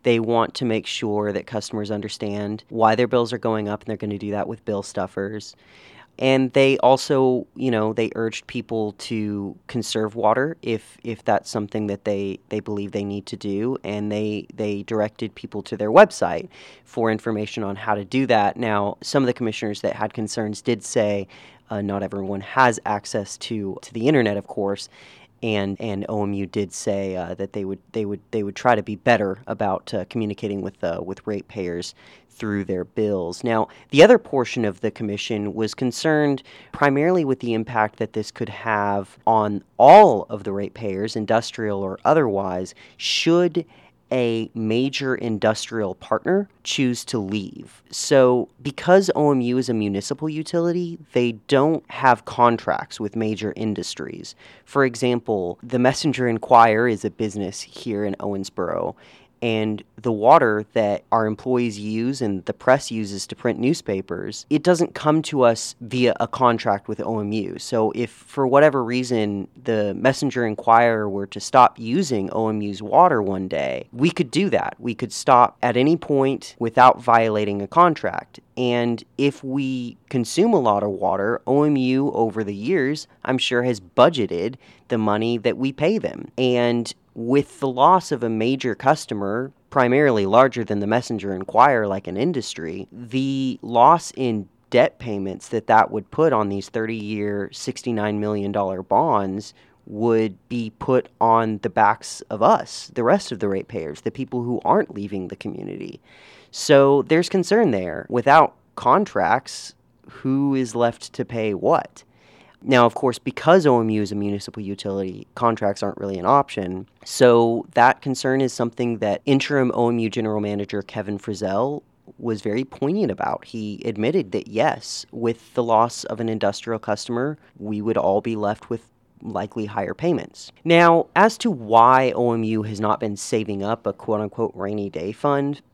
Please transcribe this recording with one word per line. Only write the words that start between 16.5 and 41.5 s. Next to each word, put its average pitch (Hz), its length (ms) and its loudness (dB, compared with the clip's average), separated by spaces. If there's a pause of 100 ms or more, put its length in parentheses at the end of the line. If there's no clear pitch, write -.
for 113 260 -2
information 107 520 -4
on 98 120 -6
how 104 200 -4
to 101 100 -8
do 131 220 -2
that. 104 280 2
Now, 104 460 -2
some 139 220 0
of 123 40 2
the 123 60 0
commissioners 110 480 -6
that 104 120 -2
had 107 200 -6
concerns 107 480 -6
did 113 240 -4
say, 104 420 -2 (420)
uh, 104 120 -6
not 98 200 -4
everyone 98 380 -6
has 120 460 2
access 104 540 -6
to, 101 420 -8
to - 120 -20
the 117 140 0
internet, 113 300 4
of 101 100 -8
course. 101 400 -6 (560)
And, 101 380 -2
and 104 260 -6
O 107 160 -4
M 101 80 -4
U 98 140 -6
did 98 260 -6
say, 98 460 -4
uh, 87 180 -8
that 98 160 -8
they 101 140 -8
would, 98 140 -8 (120)
they 110 140 -4
would, 101 160 -8 (100)
they 110 100 -4
would 98 140 -8
try 123 180 2
to 107 80 2
be 107 140 -8
better 101 520 0
about, 101 460 -4
uh, 95 160 -4
communicating 104 520 -6
with, 98 200 -10
uh, 85 220 -4
with 95 240 -10
ratepayers 90 680 -8 (360)
through 101 360 -8
their 90 180 -6
bills. 98 600 -4
Now, 113 240 0 (220)
the 143 120 8
other 226 140 10
portion 123 480 -2
of 95 160 -6
the 107 100 -2
commission 104 600 -6
was 107 200 -4
concerned 143 720 -2 (300)
primarily 151 500 2
with 131 160 -2
the 120 140 -4
impact 110 440 -2
that 110 140 -6
this 107 180 -6
could 110 200 -8
have 101 760 -4
on 107 380 2 (140)
all 143 520 10
of 104 140 -10
the 104 80 -6
ratepayers, 101 640 -6
industrial 107 640 -2